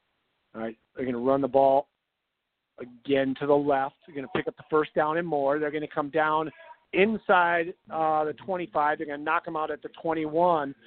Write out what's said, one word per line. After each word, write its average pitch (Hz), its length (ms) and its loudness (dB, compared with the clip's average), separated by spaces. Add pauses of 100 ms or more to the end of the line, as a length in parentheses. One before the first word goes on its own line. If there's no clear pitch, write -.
(540)
All 110 80 -10
right, 113 160 -8 (180)
they're 135 100 -6
gonna 123 120 -4
run 135 240 2
the 135 60 0
ball 135 400 4 (920)
again 131 560 -2
to 143 100 -6
the 143 100 6
left. 143 400 0 (100)
They're 170 100 -16
gonna 143 140 -10
pick - 180 -4
up 160 100 -10
the - 120 -20
first 151 260 0
down 156 220 0
and 175 100 -4
more. 143 320 0
They're 151 120 -4
gonna 151 160 -6
come 147 220 -4
down 156 420 0 (420)
inside, 180 800 2 (180)
uh, 156 320 0
the 151 100 -4
twenty-five. 151 640 -2
They're 156 100 -8
gonna 147 160 -8
knock 160 220 0
him 170 100 -8
out 156 160 -4
at 147 100 -8
the 151 80 -14
twenty-one. 160 840 0 (140)